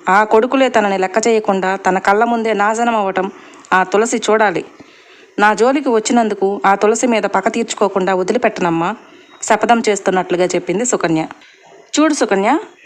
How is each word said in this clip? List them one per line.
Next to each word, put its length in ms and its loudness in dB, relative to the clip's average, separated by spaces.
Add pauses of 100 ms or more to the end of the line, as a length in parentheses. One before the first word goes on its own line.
ఆ 140 4
కొడుకులే 460 2
తనని 280 0
లెక్క 300 -2
చేయకుండా 480 0
తన 240 -2
కళ్ళ 240 2
ముందే 300 0
నాశనం 420 0
అవ్వటం 360 -2 (420)
ఆ 100 4
తులసి 340 0
చూడాలి. 480 0 (760)
నా 140 4
జోలికి 360 0
వచ్చినందుకు 760 0
ఆ 100 4
తులసి 320 0
మీద 160 0
పగ 260 -2
తీర్చుకోకుండా 640 -2
వదిలిపెట్టనమ్మా, 800 -2 (480)
శపథం 460 2
చేస్తున్నట్లుగా 560 0
చెప్పింది 400 -2
సుకన్య. 420 -2 (720)
చూడు 140 2
సుకన్య, 440 0 (280)